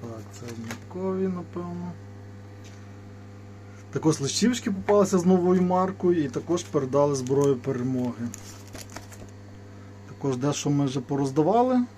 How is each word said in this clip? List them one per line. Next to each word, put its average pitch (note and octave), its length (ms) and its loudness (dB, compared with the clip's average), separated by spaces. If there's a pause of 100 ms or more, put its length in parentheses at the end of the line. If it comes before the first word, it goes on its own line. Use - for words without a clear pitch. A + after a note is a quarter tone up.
Так, A2+ 180 -12 (180)
це A#2+ 60 -14
однакові, A#2+ 800 -4
напевно. F3 640 -6 (2000)
Також D3 300 2
листівочки A3 500 2
попалися G3 460 4
з E3+ 80 4
новою F3+ 360 6
маркою F3+ 640 4
і C3 40 -2
також E3 340 -2
передали C#3+ 520 2
зброю C3+ 400 4
перемоги. B2 720 -2 (1800)
Також C3+ 300 -4
дещо C#3 320 -2
ми C#3+ 160 4
вже C3+ 140 -2
пороздавали D#3+ 840 2 (140)